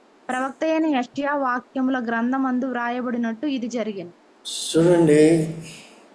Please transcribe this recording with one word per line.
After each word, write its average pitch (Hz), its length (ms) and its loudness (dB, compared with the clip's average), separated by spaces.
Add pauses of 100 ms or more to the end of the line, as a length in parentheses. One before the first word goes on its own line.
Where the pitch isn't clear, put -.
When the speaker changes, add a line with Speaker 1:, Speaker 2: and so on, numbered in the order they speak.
(300)
Speaker 1:
ప్రవక్త 262 360 -4
అయిన 320 200 2
యెషయా 277 500 -2
వాక్యముల 262 680 -2
గ్రంథమందు 247 600 -2
వ్రాయబడినట్టు 240 840 -4
ఇది 254 200 -4
జరిగెను. 208 420 -6 (680)
Speaker 2:
చూడండి, 165 800 6 (580)